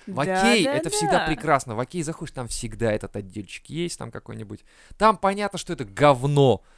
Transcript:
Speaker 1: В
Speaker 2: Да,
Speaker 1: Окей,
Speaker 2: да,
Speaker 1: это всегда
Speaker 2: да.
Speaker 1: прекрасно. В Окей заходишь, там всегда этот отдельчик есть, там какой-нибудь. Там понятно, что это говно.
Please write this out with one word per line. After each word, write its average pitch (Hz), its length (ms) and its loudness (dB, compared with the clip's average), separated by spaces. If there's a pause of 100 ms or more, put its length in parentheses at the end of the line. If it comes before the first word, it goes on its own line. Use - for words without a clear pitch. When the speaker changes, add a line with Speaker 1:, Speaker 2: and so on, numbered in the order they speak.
Speaker 1:
В 143 180 -4
Speaker 2:
Да, 185 160 0
Speaker 1:
Окей, 233 260 4
Speaker 2:
да, 277 80 0
Speaker 1:
это 330 140 -2
всегда 403 300 2
Speaker 2:
да. 175 80 -2
Speaker 1:
прекрасно. 147 480 0
В 110 60 -2
Окей 156 240 -6
заходишь, 160 280 -10
там 123 140 -8
всегда 110 460 -4
этот 104 240 -6
отдельчик 101 500 -12
есть, 160 320 -8
там 120 140 -12
какой-нибудь. 107 480 -14 (360)
Там 214 200 4
понятно, 196 420 -2
что - 140 -8
это 139 120 -6
говно. 135 800 4 (160)